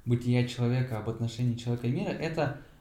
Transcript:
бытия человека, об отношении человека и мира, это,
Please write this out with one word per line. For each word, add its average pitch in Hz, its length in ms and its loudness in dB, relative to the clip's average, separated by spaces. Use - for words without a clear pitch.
бытия 123 420 4
человека, 123 520 0
об 104 100 -4
отношении 117 480 0
человека 120 300 -2
и 120 60 2
мира, 185 180 0
это, 151 480 -2